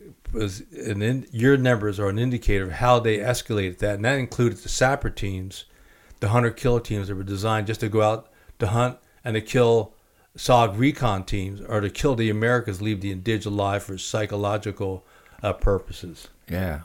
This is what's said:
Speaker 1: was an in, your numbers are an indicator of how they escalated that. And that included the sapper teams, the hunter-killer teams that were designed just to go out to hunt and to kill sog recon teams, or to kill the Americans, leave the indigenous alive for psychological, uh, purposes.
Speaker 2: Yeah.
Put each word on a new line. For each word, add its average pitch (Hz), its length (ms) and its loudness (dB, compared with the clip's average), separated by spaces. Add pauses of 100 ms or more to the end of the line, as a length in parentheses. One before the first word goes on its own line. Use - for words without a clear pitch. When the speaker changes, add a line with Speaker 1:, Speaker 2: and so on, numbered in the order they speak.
(320)
Speaker 1:
was 104 280 -4 (120)
an 104 300 -6
in, 123 280 -2
your 131 260 4
numbers 107 440 2
are 101 80 0
an 101 100 0
indicator 113 460 0
of 90 80 -6
how 123 260 4
they 110 200 2
escalated 101 600 -2
that. 104 160 0
And 101 100 -4
that 135 140 2
included 120 400 0
the - 100 -10
sapper 131 400 2
teams, 95 560 -6 (560)
the 104 80 0
hunter-killer 120 520 2
teams 101 280 -4
that 101 60 -6
were 95 80 -6
designed 101 460 -2
just 110 120 -4
to 110 80 -2
go 107 140 2
out 110 260 2 (300)
to 113 80 0
hunt 120 320 0 (260)
and 113 100 -2
to 107 60 0
kill 117 540 2 (420)
sog 117 420 4
recon 117 460 0
teams, 98 380 -6
or 113 180 -4
to 101 80 -2
kill 139 260 0
the 113 140 0
Americans, 110 540 0
leave 104 180 -2
the 98 120 -4
indigenous 101 340 -4
alive 101 380 -2
for 95 120 -10
psychological, 101 1080 -4 (360)
uh, 101 100 0
purposes. - 760 -2 (200)
Speaker 2:
Yeah. 85 360 -4